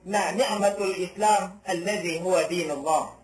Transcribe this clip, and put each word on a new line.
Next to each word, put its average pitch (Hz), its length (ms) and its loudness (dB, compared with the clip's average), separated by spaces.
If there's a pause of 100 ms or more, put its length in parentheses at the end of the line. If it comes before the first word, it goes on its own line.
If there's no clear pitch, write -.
na 190 240 0
ni'matul 202 640 0
Islam 196 680 0
alladhi 175 560 -4
huwa 180 280 2
dinullah. 156 640 -2 (100)